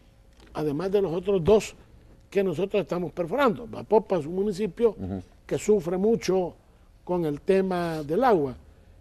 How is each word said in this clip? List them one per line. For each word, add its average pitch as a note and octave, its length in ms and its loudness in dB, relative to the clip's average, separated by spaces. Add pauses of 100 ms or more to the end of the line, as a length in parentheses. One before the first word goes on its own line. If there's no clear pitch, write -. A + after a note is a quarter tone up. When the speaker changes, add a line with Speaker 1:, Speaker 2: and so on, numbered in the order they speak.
(540)
Speaker 1:
además D3+ 360 -4
de G3+ 100 2
los F3+ 120 0
otros F#3 320 0
dos G3 300 4 (540)
que G3 140 0
nosotros F#3+ 400 -2
estamos F3 300 -6
perforando. G3 540 0 (180)
Popa G3+ 340 2
es C#3 80 -6
un E3+ 80 -8
municipio G3+ 640 -2
Speaker 2:
Ujú. F#2+ 240 -6 (240)
Speaker 1:
que D3+ 120 -2
sufre F#3 380 0
mucho F#3 580 0 (500)
con F3 200 -2
el D3 160 -4
tema F3 600 0
del E3 220 0
agua. D#3 320 2 (440)